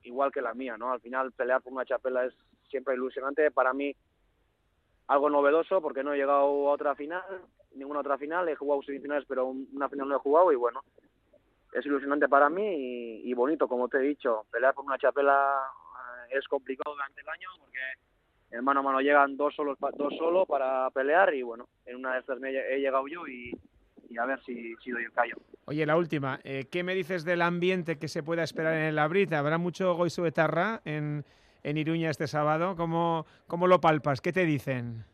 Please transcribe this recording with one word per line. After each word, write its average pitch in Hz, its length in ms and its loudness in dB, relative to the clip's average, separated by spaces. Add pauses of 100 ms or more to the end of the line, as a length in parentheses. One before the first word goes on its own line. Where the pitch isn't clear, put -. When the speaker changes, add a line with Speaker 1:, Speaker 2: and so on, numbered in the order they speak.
Speaker 1:
igual 131 280 -2
que 143 100 -6
la 113 120 -4
mía, 123 240 -8
¿no? 123 160 -4
Al 120 80 -6
final, 131 320 -4
pelear 127 280 0
por 127 120 -16
una 131 100 -6
txapela 127 420 -2
es 127 80 -6 (360)
siempre 131 260 -4
ilusionante. 131 560 0
Para 131 220 2
mí, 139 200 -4 (1120)
algo 143 220 4
novedoso, 147 520 4
porque 135 200 -4
no 143 120 -2
he 143 40 -2
llegado 143 520 2
a - 20 4
otra 143 240 0
final, 165 280 -8 (520)
ninguna 139 240 -8
otra 139 180 -2
final. 165 300 -4
He 151 80 -2
jugado 143 280 -2
semifinales, 143 440 -6
pero 127 180 -2
un-, 131 280 -8
una 139 160 -2
final 139 180 -6
no 139 80 0
he 131 40 2
jugado 156 340 6
y, - 20 4
bueno, 120 260 -2 (920)
es 127 120 -4
ilusionante 143 440 0
para 143 200 8
mí 185 160 -2
y, 123 640 -6
y 123 40 0
bonito, 135 340 2
como 123 220 -2
te 139 80 -2
he 131 40 2
dicho. 131 480 -2
Pelear 123 240 2
por 135 120 -8
una 139 120 -4
txapela, 139 600 4 (760)
eh, 135 60 -2
es 135 100 -6
complicado 139 480 -6
durante 143 240 -12
el 139 80 -16
año 160 220 -12 (100)
porque 135 200 -16 (720)
en 117 120 -8
mano 139 160 2
a 139 40 -2
mano 135 180 2
llegan 143 340 6
dos 147 200 0
solos 143 220 -4
pa-, 139 200 -4
dos 143 200 -2
solo 175 280 2
para 131 460 0
pelear 151 420 4
y, 135 80 -4
bueno, 120 260 -10 (180)
en 123 120 -14
una 131 160 -6
de 127 80 -2
estas 123 180 -8
me 135 120 -6
he, 131 240 -2
he 139 40 0
llegado 135 300 0
yo 165 180 -10
y, 123 240 -12 (580)
y 113 80 -12
a 117 80 -2
ver 131 200 -4
si, 117 280 -10 (100)
si 127 80 -10
doy 117 120 -6
el 117 80 -10
callo. 120 240 0 (300)
Speaker 2:
Oye, 151 200 -2
la 151 120 4
última, 147 480 0
eh, 135 260 -6
¿qué 175 100 -2
me 180 140 -2
dices 180 300 -4
del 175 160 0
ambiente 175 580 0
que 160 80 -8
se 156 160 -6
pueda 165 200 -2
esperar 160 320 -2
en 156 80 0
el 156 120 0
Labrit? 156 380 2
¿Habrá 151 240 2
mucho 175 380 0
goizuetarra 170 880 2
en, 151 400 -4 (360)
en 147 160 -2
Iruña 160 320 0
este 151 180 -2
sábado? 156 500 0
¿Cómo, 165 480 0 (220)
cómo 175 200 0
lo 180 140 8
palpas? 151 400 4
¿Qué 180 100 -2
te 180 140 2
dicen? 123 580 -2 (100)